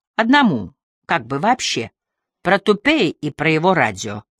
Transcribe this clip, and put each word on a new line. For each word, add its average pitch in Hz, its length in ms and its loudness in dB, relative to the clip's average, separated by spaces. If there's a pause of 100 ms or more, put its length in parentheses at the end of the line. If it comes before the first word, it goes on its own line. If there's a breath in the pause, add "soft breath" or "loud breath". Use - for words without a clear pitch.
(160)
одному, 220 580 2 (320)
как 156 200 -2
бы 135 140 -6
вообще, 180 520 -2 (520)
про 190 160 2
Тупея 214 500 0
и 147 220 -6
про 147 180 -2
его 160 240 2
радио. 107 500 -2 (160)